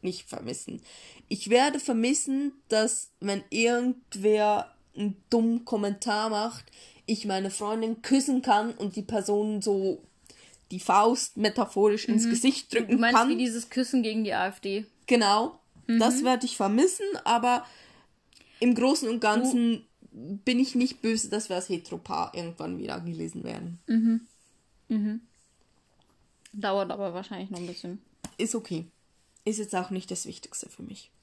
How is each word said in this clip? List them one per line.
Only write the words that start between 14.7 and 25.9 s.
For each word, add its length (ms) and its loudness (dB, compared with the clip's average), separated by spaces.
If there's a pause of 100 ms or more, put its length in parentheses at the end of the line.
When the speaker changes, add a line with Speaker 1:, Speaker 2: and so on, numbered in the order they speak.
Speaker 1:
Genau, 520 4 (280)
Speaker 2:
Mhm. 120 2
Speaker 1:
das 240 4
werde 220 2
ich 120 -6
vermissen, 480 2 (180)
aber 420 2 (960)
im 160 6
Großen 340 2
und 60 0
Speaker 2:
Du 40 -2
Speaker 1:
Ganzen 680 2 (260)
bin 480 -2
ich 160 2
nicht 260 0
böse, 280 0
dass 200 -4
wir 60 -2
als 140 -4
Heteropaar 680 -6
irgendwann 440 -8
wieder 200 -8
gelesen 440 -8
werden. 440 -10
Speaker 2:
Mhm. 400 2 (600)
Mhm. 320 -2 (1300)